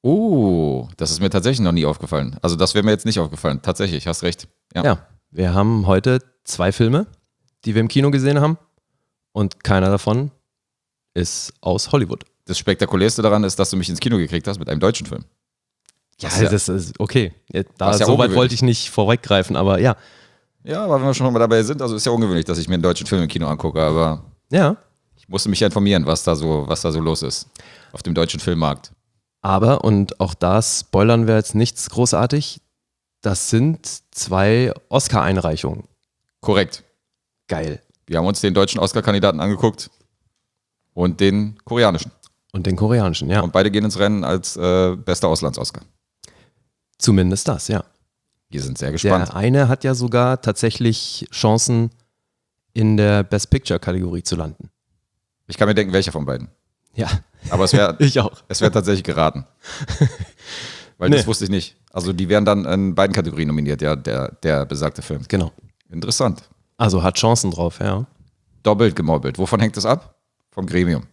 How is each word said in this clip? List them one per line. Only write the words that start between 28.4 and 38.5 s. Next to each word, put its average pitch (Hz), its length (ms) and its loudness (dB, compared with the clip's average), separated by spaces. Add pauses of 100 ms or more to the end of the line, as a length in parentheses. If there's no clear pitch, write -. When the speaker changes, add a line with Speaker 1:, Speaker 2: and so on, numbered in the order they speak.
Speaker 2:
Aber, 98 440 2
und 101 340 0
auch 92 140 -2
da 92 280 2
spoilern 113 680 2
wir 113 80 4
jetzt - 200 -2
nichts - 360 -2
großartig, 123 680 0 (600)
das - 300 -4
sind 143 360 0 (240)
zwei 107 600 2 (160)
Oscar-Einreichungen. 85 920 0 (580)
Speaker 1:
Korrekt. - 420 0 (640)
Speaker 2:
Geil. 78 340 -6 (260)
Speaker 1:
Wir 82 100 -2
haben 85 80 0
uns 101 160 -2
den 98 140 0